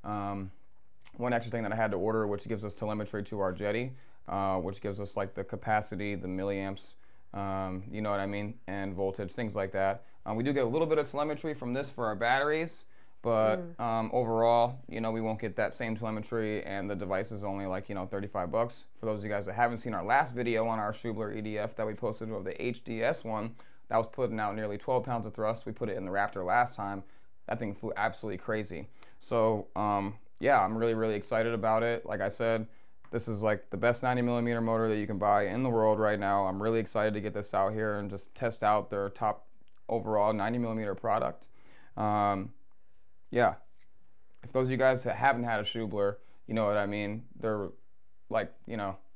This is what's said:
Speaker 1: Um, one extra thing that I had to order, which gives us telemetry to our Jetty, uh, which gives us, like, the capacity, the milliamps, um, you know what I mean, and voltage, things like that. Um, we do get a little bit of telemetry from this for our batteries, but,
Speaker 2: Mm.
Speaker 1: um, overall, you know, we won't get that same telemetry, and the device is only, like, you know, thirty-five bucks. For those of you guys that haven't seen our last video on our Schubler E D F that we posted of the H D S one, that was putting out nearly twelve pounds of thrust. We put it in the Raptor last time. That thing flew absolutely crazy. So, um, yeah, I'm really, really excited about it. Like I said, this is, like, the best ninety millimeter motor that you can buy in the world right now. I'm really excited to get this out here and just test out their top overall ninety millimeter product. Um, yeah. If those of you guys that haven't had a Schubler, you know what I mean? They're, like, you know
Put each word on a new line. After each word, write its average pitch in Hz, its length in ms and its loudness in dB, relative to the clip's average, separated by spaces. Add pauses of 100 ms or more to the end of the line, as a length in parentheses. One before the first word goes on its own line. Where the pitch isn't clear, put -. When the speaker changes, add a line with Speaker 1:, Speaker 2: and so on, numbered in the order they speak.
Speaker 1:
Um, 101 480 -4 (640)
one 120 160 2
extra 113 160 0
thing 117 120 -2
that 101 100 -2
I 110 40 0
had 110 140 4
to 98 80 0
order, 110 280 2
which 101 220 -2
gives 110 160 -2
us 98 80 -4
telemetry 107 520 -2
to 104 160 -6
our 95 120 2
Jetty, 107 400 -2 (360)
uh, 95 300 2
which 92 220 -2
gives 101 180 -4
us, 101 180 -6
like, 98 180 -2
the 98 100 -4
capacity, 104 720 -2
the 90 140 -6
milliamps, 98 680 -4 (400)
um, 95 560 -4
you 107 100 -4
know 107 100 0
what 98 100 2
I 98 60 0
mean, 104 400 -4
and 98 280 -4
voltage, 95 380 -2
things 110 220 -4
like 95 180 0
that. 98 320 2 (200)
Um, 110 120 -2
we 117 80 0
do 143 80 2
get 135 120 4
a 113 40 2
little 160 180 2
bit 156 120 4
of 143 120 0
telemetry 151 440 -2
from 120 180 -4
this 135 180 -2
for 120 160 -2
our 107 80 0
batteries, 143 680 2 (380)
but, 110 340 6
Speaker 2:
Mm. 170 240 -8
Speaker 1:
um, 113 320 0
overall, 117 680 6 (100)
you 110 120 -4
know, 113 100 0
we 113 100 0
won't 110 200 0
get 104 160 -4
that 107 180 0
same 113 220 -2
telemetry, 107 680 -2
and 98 260 -4
the 101 60 -2
device 95 360 -2
is 101 120 -6
only, 98 220 -4
like, 92 220 -4
you 104 60 -6
know, 95 120 -4
thirty-five 98 440 -2
bucks. 120 340 0 (160)
For 113 60 -4
those 107 140 0
of 104 40 -6
you 104 60 -4
guys 101 160 -2
that 92 80 -6
haven't 120 240 2
seen 113 160 -4
our 87 100 -2
last 123 300 4
video 113 340 2
on 113 100 0
our 107 140 0
Schubler 107 440 -4
E 107 40 -4
D 107 180 -4
F 110 180 -2
that 110 100 0
we 107 80 -2
posted 110 360 -4
of 101 140 -4
the 95 180 -4
H 120 220 -4
D 113 180 -2
S 151 220 0
one, 110 300 -4 (340)
that 110 80 2
was 117 100 4
putting 113 340 0
out 104 140 0
nearly 104 240 -2
twelve 127 260 2
pounds 117 220 -2
of 107 80 -8
thrust. 110 320 0
We 110 60 -6
put 113 160 -2
it 98 80 -2
in 95 80 -4
the 92 80 -4
Raptor 98 320 2
last 120 300 4
time. 98 280 -4 (440)
That 113 120 -2
thing 104 160 -4
flew 110 220 -6
absolutely 104 420 -2
crazy. 98 500 -4 (300)
So, 110 480 4 (100)
um, 104 400 2 (220)
yeah, 131 220 6
I'm 104 180 2
really, 113 160 4
really 110 200 2
excited 113 380 0
about 110 300 4
it. 117 240 0
Like 104 140 -2
I 101 80 2
said, 113 380 0 (440)
this 117 180 -2
is, 104 140 -2
like, 107 280 2
the 101 60 -4
best 120 280 4
ninety 123 180 4
millimeter 120 380 2
motor 113 280 2
that 107 100 2
you 101 100 0
can 104 100 -2
buy 104 280 6
in 110 180 0
the 127 60 2
world 110 280 6
right 107 200 4
now. 101 280 4
I'm 95 160 0
really 113 180 4
excited 107 340 2
to 104 60 0
get 101 140 -4
this 101 200 -4
out 98 180 4
here 107 260 0
and 101 100 -4
just 98 260 -8
test 117 300 -2
out 104 260 4
their 101 200 0
top - 360 -2 (420)
overall 107 440 4
ninety 110 260 2
millimeter 110 360 0
product. - 520 0 (500)
Um, 104 580 2 (760)
yeah. 120 240 6 (880)
If - 100 -10
those 131 140 4
of 127 40 0
you 131 60 2
guys 131 280 6
that - 120 0
haven't 120 280 4
had 113 160 2
a 107 40 -4
Schubler, 104 520 0 (300)
you - 80 -4
know 110 120 4
what 104 100 6
I 101 100 4
mean? 104 380 -2 (140)
They're, 104 300 0 (640)
like, 110 220 2 (140)
you 113 100 -6
know 98 200 -2 (200)